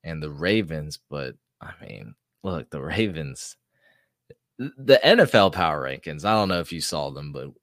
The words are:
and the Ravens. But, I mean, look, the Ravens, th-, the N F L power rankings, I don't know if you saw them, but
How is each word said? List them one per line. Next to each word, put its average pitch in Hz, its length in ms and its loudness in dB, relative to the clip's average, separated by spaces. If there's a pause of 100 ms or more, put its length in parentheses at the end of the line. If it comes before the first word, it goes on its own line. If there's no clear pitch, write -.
and 80 180 -8
the 76 80 -6
Ravens. 78 680 -2 (100)
But, 69 280 -8 (260)
I - 80 -14 (100)
mean, - 340 -16 (280)
look, 87 260 -6
the 73 140 -10
Ravens, 80 720 -4 (1000)
th-, 131 180 -8
the 135 280 6
N 220 160 8
F 156 140 6
L 98 160 8
power 78 320 0
rankings, 73 440 -8
I 107 60 2
don't 104 180 2
know 87 100 0
if 82 120 -8
you 80 100 -8
saw 71 280 -4
them, 71 220 -12
but 69 160 -12 (140)